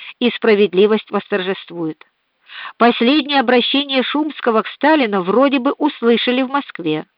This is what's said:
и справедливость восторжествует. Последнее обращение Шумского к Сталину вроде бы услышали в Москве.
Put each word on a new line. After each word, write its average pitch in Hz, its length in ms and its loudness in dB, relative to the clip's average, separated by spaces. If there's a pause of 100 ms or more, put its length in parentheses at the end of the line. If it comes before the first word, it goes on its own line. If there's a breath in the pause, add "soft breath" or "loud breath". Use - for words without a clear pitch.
(180 loud breath)
и 240 120 2
справедливость 208 800 2
восторжествует. 180 920 -6 (760 loud breath)
Последнее 262 600 2
обращение 254 640 0
Шумского 254 600 -2
к - 60 -6
Сталину 254 540 0
вроде 247 360 2
бы 262 140 -2
услышали 247 680 0
в 254 60 -4
Москве. 175 580 -6 (120)